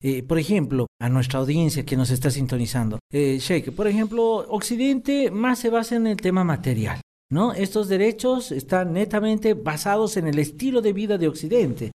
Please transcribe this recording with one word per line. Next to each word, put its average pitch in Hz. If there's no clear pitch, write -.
Eh, 131
por 160
ejemplo, 143
a 120
nuestra 127
audiencia 151
que 139
nos 131
está 127
sintonizando. 120
Eh, 139
Sheikh, 156
por 208
ejemplo, 220
Occidente 254
más 240
se 240
basa 233
en 226
el 214
tema 185
material, 131
¿no? 196
Estos 196
derechos 226
están 175
netamente 214
basados 202
en 160
el 147
estilo 240
de 208
vida 202
de 165
Occidente, 156